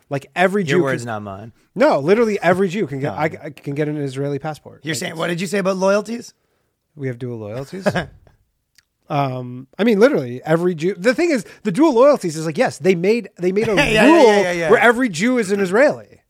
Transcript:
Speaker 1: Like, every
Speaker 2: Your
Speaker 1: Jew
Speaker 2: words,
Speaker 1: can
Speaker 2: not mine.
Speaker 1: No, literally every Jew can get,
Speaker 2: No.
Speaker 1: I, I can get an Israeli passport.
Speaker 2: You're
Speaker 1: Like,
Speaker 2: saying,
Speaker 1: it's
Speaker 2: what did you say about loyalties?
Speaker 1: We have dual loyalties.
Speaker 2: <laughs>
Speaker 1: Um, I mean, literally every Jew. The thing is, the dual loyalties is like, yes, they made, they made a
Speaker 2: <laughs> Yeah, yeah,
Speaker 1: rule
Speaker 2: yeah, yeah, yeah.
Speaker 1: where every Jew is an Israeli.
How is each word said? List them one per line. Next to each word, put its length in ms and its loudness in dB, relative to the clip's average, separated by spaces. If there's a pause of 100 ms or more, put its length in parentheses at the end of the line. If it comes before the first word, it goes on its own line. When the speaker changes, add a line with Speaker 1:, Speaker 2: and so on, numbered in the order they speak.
(120)
Speaker 1:
Like, 240 -6
every 260 2
Speaker 2:
Your 160 0
Speaker 1:
Jew 60 2
Speaker 2:
words, 180 -2
Speaker 1:
can 60 -10
Speaker 2:
not 160 -8
mine. 300 -12 (200)
Speaker 1:
No, 240 2
literally 460 2
every 260 2
Jew 160 -4
can 140 -6
get, 120 -4
Speaker 2:
No. 80 -6
Speaker 1:
I, 40 -2 (220)
I 40 -14
can 240 -10
get 160 -2
an 80 -6
Israeli 400 -6
passport. 480 -14
Speaker 2:
You're 80 -4
Speaker 1:
Like, 60 -6
Speaker 2:
saying, 140 -8
Speaker 1:
it's 60 -10
Speaker 2:
what 100 -4
did 120 -4
you 60 -6
say 100 -4
about 200 -2
loyalties? 580 -2 (600)
Speaker 1:
We 120 -8
have 100 -8
dual 220 -10
loyalties. 520 -10
Speaker 2:
<laughs> 60 -2 (1080)
Speaker 1:
Um, 600 -6 (100)
I 60 0
mean, 160 4
literally 440 2
every 300 0
Jew. 220 -4
The 180 0
thing 160 0
is, 160 -2 (160)
the 100 -4
dual 220 2
loyalties 420 2
is 120 -6
like, 100 -6
yes, 220 -2
they 160 2
made, 420 0
they 140 -2
made 160 0
a 80 0
Speaker 2:
<laughs> 0 -
Yeah, 120 2
yeah, 200 4
Speaker 1:
rule 180 8
Speaker 2:
yeah, 160 6
yeah, 120 0
yeah. 180 0
Speaker 1:
where 80 6
every 300 4
Jew 280 0
is 140 -2
an 80 0
Israeli. 720 0